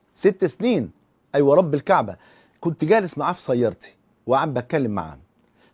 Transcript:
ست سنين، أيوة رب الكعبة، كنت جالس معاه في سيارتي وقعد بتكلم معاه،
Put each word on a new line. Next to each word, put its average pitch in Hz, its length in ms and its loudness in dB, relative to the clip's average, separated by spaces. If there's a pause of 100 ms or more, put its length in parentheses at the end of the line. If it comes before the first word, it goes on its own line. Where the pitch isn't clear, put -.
(140)
ست - 300 0
سنين، 175 460 -2 (440)
أيوة 139 220 4
رب 165 180 2
الكعبة، 131 420 0 (440)
كنت 160 240 -4
جالس 185 340 0
معاه 151 140 -2
في - 100 -12
سيارتي 120 540 -4 (300)
وقعد 131 280 0
بتكلم 123 360 -2
معاه، 80 280 -8 (560)